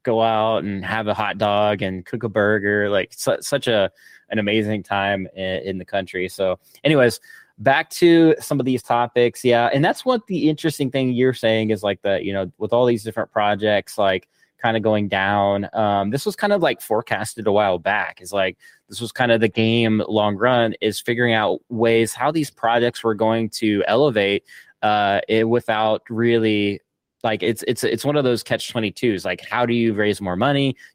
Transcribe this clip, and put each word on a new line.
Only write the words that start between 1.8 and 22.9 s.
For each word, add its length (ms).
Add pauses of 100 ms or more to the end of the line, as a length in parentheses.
and 240
cook 160
a 80
burger? 600
Like, 240
su-, 280
such 260
a, 240 (380)
an 100
amazing 420
time 540
in, 260
in 160
the 80
country. 420
So, 300 (260)
anyways, 360 (400)
back 320
to 480
some 200
of 60
these 160
topics. 640
Yeah. 260
And 140
that's 180
what 220
the 240
interesting 400
thing 220
you're 240
saying 340
is, 140
like, 180
the, 220
you 100
know, 240
with 160
all 140
these 160
different 280
projects, 680
like, 280 (360)
kinda 160
going 300
down. 640
Um, 360
this 160
was 100
kind 180
of, 100
like, 180
forecasted 640
a 60
while 260
back. 440
It's 100
like, 260 (300)
this 140
was 100
kind 200
of 100
the 80
game 580
long 300
run, 420
is 220
figuring 320
out 340
ways 460
how 180
these 180
projects 540